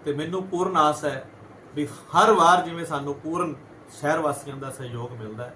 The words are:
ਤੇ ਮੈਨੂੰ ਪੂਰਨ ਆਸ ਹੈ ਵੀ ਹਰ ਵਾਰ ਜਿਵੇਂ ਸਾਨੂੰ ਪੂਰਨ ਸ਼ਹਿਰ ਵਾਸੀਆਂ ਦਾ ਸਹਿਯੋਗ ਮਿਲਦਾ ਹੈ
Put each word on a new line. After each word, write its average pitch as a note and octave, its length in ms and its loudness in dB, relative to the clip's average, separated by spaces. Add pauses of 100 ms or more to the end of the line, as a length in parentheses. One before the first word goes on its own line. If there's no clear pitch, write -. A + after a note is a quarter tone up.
ਤੇ D3 80 -4
ਮੈਨੂੰ E3 300 -4
ਪੂਰਨ F#3 340 -2
ਆਸ D3+ 280 2
ਹੈ C3+ 200 -4 (500)
ਵੀ D3 120 -4
ਹਰ - 460 4
ਵਾਰ F3 320 6
ਜਿਵੇਂ E3 200 -6
ਸਾਨੂੰ C#3+ 300 -4
ਪੂਰਨ D#3+ 400 -4 (460)
ਸ਼ਹਿਰ D3+ 180 0
ਵਾਸੀਆਂ C#3+ 380 -4
ਦਾ C3+ 140 -10
ਸਹਿਯੋਗ A#2+ 420 -10
ਮਿਲਦਾ A2+ 320 -12
ਹੈ B2 120 -14